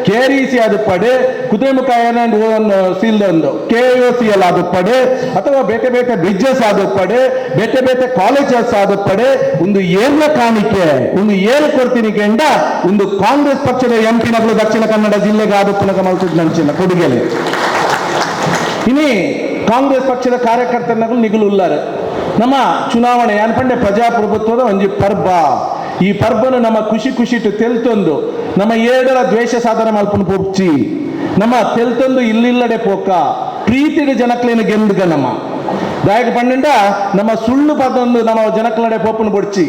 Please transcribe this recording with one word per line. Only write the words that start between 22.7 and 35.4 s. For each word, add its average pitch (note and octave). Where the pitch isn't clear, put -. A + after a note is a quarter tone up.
ಚುನಾವಣೆ A#3+
ಏನ್ A3
ಪಂಡೆ B3+
ಪ್ರಜಾಪ್ರಭುತ್ವದ A3
ಒಂಜಿ G3+
ಪರ್ಬ. G3
ಈ G3
ಪರ್ಬನು A#3+
ನಮ್ಮ A3+
ಖುಷಿ A3
ಖುಷಿಟ್ A3+
ತೆಲ್ತೊಂದು A3
ನಮ್ಮ G#3+
ಏಡರ B3+
ದ್ವೇಷ A#3
ಸಾಧನ A3+
ಮಲ್ಪನ G3+
ಪೋಪ್ಚಿ. F#3+
ನಮ್ಮ A3+
ತೆಲ್ತೊಂದು B3+
ಇಲ್ಲಿಲ್ಲಡೆ A#3
ಪೋಕ G3
ಪ್ರೀತಿಡು C#4
ಜನಕ್ಲೇನು A#3+
ಗೆಂದುಗ G3+
ನಮ್ಮ D3+